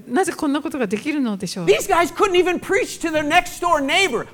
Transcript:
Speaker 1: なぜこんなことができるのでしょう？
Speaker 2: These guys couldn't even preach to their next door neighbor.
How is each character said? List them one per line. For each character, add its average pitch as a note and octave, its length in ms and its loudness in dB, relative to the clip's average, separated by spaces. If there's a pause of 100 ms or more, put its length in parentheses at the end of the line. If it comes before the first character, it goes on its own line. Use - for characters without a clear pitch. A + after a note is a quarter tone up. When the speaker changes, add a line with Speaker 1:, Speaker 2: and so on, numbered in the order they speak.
Speaker 1:
な D#4 180 2
ぜ F#4 80 -4
こ - 140 -4
ん C#4 60 2
な D4+ 100 0
こ D#4 80 -6
と D4+ 80 -6
が A#3 80 0
で G3 100 -2
き G3+ 160 -4
る D4+ 80 0
の A3 160 -2
で F#3+ 120 -8
し G3 100 -8
ょ E3+ 60 -6
う？ - 20 -2
Speaker 2:
These D#5 220 4
guys E4+ 260 2
couldn't F#4 260 2
even F4 200 2
preach - 400 -2
to E4 100 -2
their D#4 160 0
next F4 340 -2
door E4+ 240 2
neighbor. D4+ 500 0